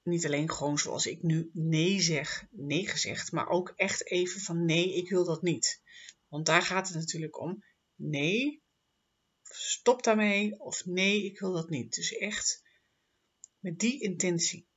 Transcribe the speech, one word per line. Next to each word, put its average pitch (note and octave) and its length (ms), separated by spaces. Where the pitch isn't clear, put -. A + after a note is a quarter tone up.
niet E3+ 240
alleen D3 260
gewoon D3 260
zoals - 280
ik - 160
nu E3 320
nee D#3+ 480
zeg, D#3+ 500
nee D#3+ 360
gezegd, - 440
maar D#3+ 160
ook F3+ 280
echt - 300
even F3+ 360
van, E3+ 240
"Nee, E3+ 300
ik F3 140
wil F3+ 160
dat D#3+ 160
niet." - 400
Want D3+ 180
daar E3+ 160
gaat F#3 260
het E3+ 100
natuurlijk D#3+ 420
om. G3 240
"Nee, E3 680
stop - 600
daarmee," G#3 560
of, - 260
"Nee, F#3+ 400
ik G3 140
wil F#3 140
dat E3 160
niet." A#2+ 260
Dus - 180
echt - 500
met F3 200
die B3 220
intentie. F3 760